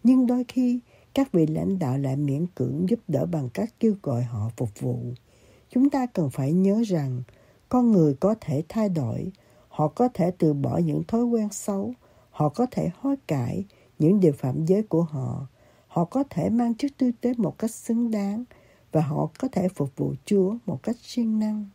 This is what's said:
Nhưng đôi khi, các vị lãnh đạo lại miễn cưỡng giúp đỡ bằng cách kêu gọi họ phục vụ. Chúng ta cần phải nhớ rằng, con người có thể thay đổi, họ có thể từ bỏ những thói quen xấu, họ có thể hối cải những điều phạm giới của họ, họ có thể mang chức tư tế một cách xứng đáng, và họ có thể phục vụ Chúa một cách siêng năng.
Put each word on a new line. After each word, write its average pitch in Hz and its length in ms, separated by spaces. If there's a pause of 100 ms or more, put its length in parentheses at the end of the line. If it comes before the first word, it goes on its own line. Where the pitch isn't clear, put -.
Nhưng 254 240
đôi 247 220
khi, 247 320 (340)
các 269 180
vị 165 140
lãnh 165 320
đạo 135 200
lại 135 180
miễn 143 300
cưỡng 143 420
giúp 233 200
đỡ - 180
bằng 156 220
cách 202 320
kêu 220 220
gọi 120 200
họ 113 340
phục 120 240
vụ. 123 220 (680)
Chúng 269 200
ta 262 160
cần 165 240
phải 139 220
nhớ 196 340
rằng, 139 360 (460)
con 240 240
người 156 220
có 202 260
thể 151 280
thay 220 200
đổi, 156 440 (360)
họ 151 200
có 247 260
thể 180 240
từ 151 160
bỏ 135 240
những 156 300
thói 233 160
quen 226 280
xấu, 202 420 (360)
họ 151 180
có 240 220
thể 160 200 (100)
hối 277 160 (100)
cải 156 380 (340)
những 185 220
điều 165 120
phạm 139 320
giới 190 180
của 170 200
họ, 135 440 (400)
họ 170 180
có 269 260
thể 180 200
mang 233 240
chức 277 240
tư 247 120 (100)
tế 247 160
một 196 220
cách 226 120
xứng 233 400
đáng, 208 340 (480)
và 156 80
họ 151 280 (100)
có 262 100
thể 185 200
phục 143 280
vụ 139 180 (100)
Chúa 202 320 (100)
một 143 160
cách 240 200
siêng 220 360
năng. 214 360